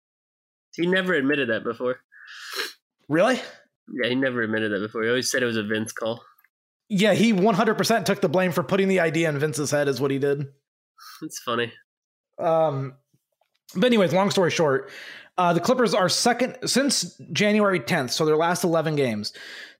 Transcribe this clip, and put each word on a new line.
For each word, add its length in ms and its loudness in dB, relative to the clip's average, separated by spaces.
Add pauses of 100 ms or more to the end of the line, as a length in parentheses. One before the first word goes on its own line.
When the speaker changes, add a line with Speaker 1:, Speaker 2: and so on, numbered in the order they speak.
(720)
Speaker 1:
He 140 -2
never 260 0
admitted 360 0
that 140 -2
before. 360 -4 (1080)
Speaker 2:
Really? 260 4 (560)
Speaker 1:
Yeah, 160 -2
he 80 0
never 260 0
admitted 300 -2
that 80 -2
before. 240 -6
He 60 0
always 200 0
said 140 -2
it 20 2
was 120 -2
a 60 -2
Vince 280 -4
call. 320 -8 (680)
Speaker 2:
Yeah, 240 2
he 180 4
one 240 2
hundred 200 2
percent 300 0
took 160 -2
the 80 2
blame 220 2
for 120 -2
putting 240 0
the 120 2
idea 300 0
in 100 -2
Vince's 320 -2
head 160 0
is 140 0
what 100 0
he 80 -2
did. 260 0 (760)
Speaker 1:
It's 180 -14
funny. 340 -4 (640)
Speaker 2:
Um, 580 0 (800)
but 100 2
anyways, 280 4
long 180 2
story 180 2
short, 400 0 (480)
uh, 160 4
the 60 0
Clippers 340 2
are 140 4
second 580 0
since 500 0 (180)
January 480 2
tenth, 300 -2
so 140 0
their 120 4
last 260 0
eleven 320 2
games. 380 -2 (460)